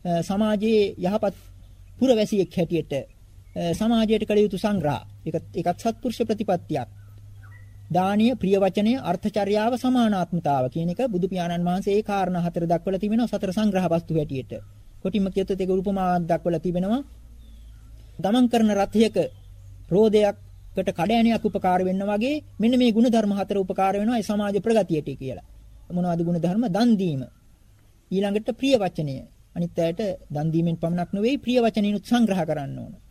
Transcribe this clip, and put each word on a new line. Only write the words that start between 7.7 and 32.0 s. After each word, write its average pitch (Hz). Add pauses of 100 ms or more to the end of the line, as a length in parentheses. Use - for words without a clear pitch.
දානීය, 202
ප්‍රිය 190
වචනය, 202
අර්ථචර්යාව, 208
සමානාත්මතාව 180
කියන 165
එක 175
බුදු 185
පියාණන් 175
වහන්සේ 196
ඒ 214
කාරණා 185
හතර 170
දක්වලා 170
තිබෙනවා 220
සතර 196
සංග්‍රහ 190
වස්තු 165
හැටියට. 147 (440)
කොටිම 190
කියතොත් 190
ඒක 185
උපමාවක් 185
දක්වලා 170
තිබෙනවා. 185 (1120)
ගමන් 233
කරන 226
රථයක 208 (680)
රෝදයකට 202
කඩෑනයක් 226
උපකාර 185
වෙන්න 185
වගේ 220 (120)
මෙන්න 226
මේ 247
ගුණධර්ම 220
හතර 196
උපකාර 190
වෙනවා 214
ඒ 208
සමාජ 208
ප්‍රගතියට 190
කියලා. 127 (400)
මොනවද 175
ගුණධර්ම? 175
දන් 214
දීම. 170 (880)
ඊළඟට 202
ප්‍රිය 262
වචනය. 170 (340)
අනිත් 170
අයට 170 (260)
දන් 147
දීමෙන් 165
පමණක් 175
නෙවෙයි, 226
ප්‍රිය 247
වචනිනුත් 208